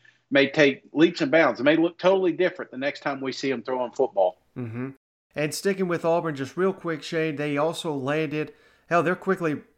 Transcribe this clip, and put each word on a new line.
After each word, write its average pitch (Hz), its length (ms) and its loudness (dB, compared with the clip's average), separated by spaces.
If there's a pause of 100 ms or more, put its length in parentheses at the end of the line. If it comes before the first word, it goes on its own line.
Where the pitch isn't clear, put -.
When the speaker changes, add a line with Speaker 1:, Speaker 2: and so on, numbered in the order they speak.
(320)
Speaker 1:
may 139 180 4
take - 320 4 (120)
leaps 170 280 4
and 143 100 0
bounds. 143 280 4
It 120 40 -4
may 151 140 6
look 170 220 0
totally 185 320 4
different 156 400 -2
the 131 80 -14
next 139 220 -4
time 139 200 -4
we 131 120 -4
see 135 180 -4
'em 120 100 -4
throwing 127 300 -4
football. 98 500 0 (160)
Speaker 2:
Mm-hmm. 123 320 -8 (460)
And 147 180 -4
sticking 190 340 -2
with 170 180 -2
Auburn 165 300 0
just 135 220 -8
real 190 160 0
quick, 165 300 -8
Shane, 160 320 -2
they 147 200 -4
also 160 380 -2
landed, 147 600 -4 (360)
hell, 170 140 4
they're 180 120 0
quickly 170 460 -2 (160)